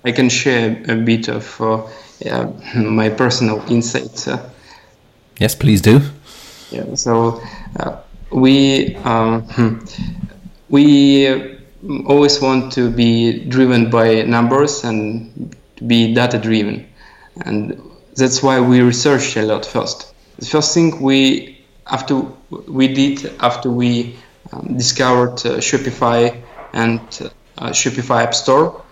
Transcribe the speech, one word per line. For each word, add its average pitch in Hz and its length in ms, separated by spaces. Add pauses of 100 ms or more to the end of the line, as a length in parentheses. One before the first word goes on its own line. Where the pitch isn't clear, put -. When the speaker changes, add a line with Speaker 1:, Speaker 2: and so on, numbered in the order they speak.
Speaker 1:
I 123 80
can 127 160
share 117 600
a 113 80
bit 113 320
of, 113 320
uh, 110 220 (380)
yeah, - 300 (120)
<laughs> - 120
my 110 360
personal 110 600
insights, 120 580
uh. - 200 (920)
Speaker 2:
Yes, 107 160
please 110 260
do. 120 200 (680)
Speaker 1:
Yeah, 117 240
so, 117 480 (340)
uh, - 200 (340)
we, 135 640 (100)
um, 113 380
hmm, 113 360 (880)
we, 139 580
uh, - 300 (500)
always 143 340
want 131 300
to 123 200
be 117 580
driven 123 400
by 113 340
numbers 120 600
and 113 720 (200)
to 113 80
be 117 300
data 120 240
driven, 107 480 (600)
and 104 340 (340)
that's 127 280
why 131 180
we 123 220
researched 123 540
a 107 60
lot 107 220
first. - 480 (260)
The - 60
first 151 300
thing 165 260
we, 135 640 (220)
after 127 300 (340)
we 131 380
did, 135 520
after 123 300
we, 120 440 (380)
um, - 240
discovered, 123 680
uh, 127 120
Shopify 120 800 (360)
and, 113 260 (560)
uh, - 140
Shopify 123 540
App 117 100
Store 151 580